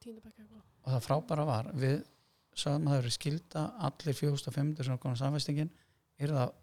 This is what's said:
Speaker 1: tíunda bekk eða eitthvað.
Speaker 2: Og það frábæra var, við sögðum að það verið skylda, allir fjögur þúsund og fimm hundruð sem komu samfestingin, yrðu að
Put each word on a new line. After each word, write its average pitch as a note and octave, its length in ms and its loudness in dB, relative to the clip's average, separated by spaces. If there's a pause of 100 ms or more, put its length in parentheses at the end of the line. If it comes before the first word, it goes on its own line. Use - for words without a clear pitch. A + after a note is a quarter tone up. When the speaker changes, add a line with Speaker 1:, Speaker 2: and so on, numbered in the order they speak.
Speaker 1:
tíunda A3 220 -16
bekk - 160 -20
eða G#3+ 60 -20
eitthvað. G#3+ 200 -20 (200)
Speaker 2:
Og C3 100 0
það B2 100 2
frábæra D3 420 0
var, A#2+ 280 0
við C3+ 220 4 (600)
sögðum D3+ 320 0
að C#3+ 60 4
það C3+ 80 4
verið A#2+ 120 0
skylda, D#3 480 -4 (160)
allir C#3+ 360 -2
fjögur D3 240 0
þúsund - 100 -6
og - 60 -4
fimm C#3+ 140 2
hundruð D3+ 180 -2
sem B2+ 120 0
komu B2+ 180 -2
samfestingin, D3 540 0 (500)
yrðu D3 180 2
að B2 140 2 (100)